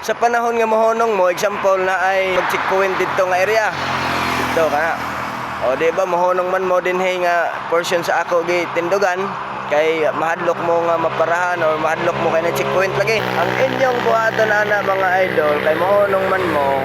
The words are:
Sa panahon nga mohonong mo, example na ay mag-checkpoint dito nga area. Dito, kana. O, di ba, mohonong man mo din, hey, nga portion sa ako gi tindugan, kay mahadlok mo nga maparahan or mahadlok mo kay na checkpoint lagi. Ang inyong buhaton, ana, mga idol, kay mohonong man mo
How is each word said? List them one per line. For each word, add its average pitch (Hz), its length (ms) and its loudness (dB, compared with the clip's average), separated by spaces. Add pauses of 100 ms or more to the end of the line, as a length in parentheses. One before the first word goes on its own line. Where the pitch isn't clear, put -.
Sa 220 80 -2
panahon 233 480 0
nga 226 80 2
mohonong 226 480 2
mo, 180 160 2
example 196 480 0
na 185 240 0
ay 190 320 0
mag-checkpoint 190 640 0
dito 185 220 0 (100)
nga 180 80 2
area. 208 320 0 (720)
Dito, 160 240 0
kana. 151 420 -2 (500)
O, 123 160 0
di 165 160 0
ba, 185 160 0
mohonong 180 400 0
man 185 160 0
mo 180 160 2
din, 180 160 -2
hey, 185 240 0
nga 175 320 2 (160)
portion 170 320 0
sa 165 240 0
ako 170 240 0
gi 175 240 0
tindugan, 180 480 0 (480)
kay 156 480 2
mahadlok 170 480 -2
mo 170 240 2
nga 170 80 2
maparahan 165 640 0
or 156 160 2
mahadlok 160 480 -2
mo 151 80 0
kay 160 80 2
na 170 160 -2
checkpoint 139 400 0
lagi. 214 240 0
Ang 185 300 -2 (180)
inyong 254 320 0
buhaton, 226 480 2
ana, 208 320 2
mga 190 280 0 (200)
idol, 151 320 2
kay 156 160 2
mohonong 196 560 2
man 185 160 0
mo 139 360 2